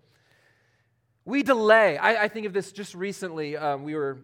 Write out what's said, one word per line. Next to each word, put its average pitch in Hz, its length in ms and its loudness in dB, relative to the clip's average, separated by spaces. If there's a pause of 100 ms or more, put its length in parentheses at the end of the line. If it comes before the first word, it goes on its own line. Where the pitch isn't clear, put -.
(1200)
We 262 200 -2
delay. 220 540 6
I, 208 260 2
I 214 40 2
think 214 180 -8
of 196 60 -6
this 190 220 -4
just 202 200 -14
recently. 175 640 -8
Um, 143 300 -4
we 151 100 -6
were, 135 280 -4